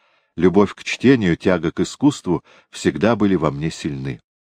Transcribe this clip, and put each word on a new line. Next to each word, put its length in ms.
Любовь 380
к 100
чтению, 520
тяга 340
к 100
искусству 640
всегда 460
были 180
во 160
мне 200
сильны. 500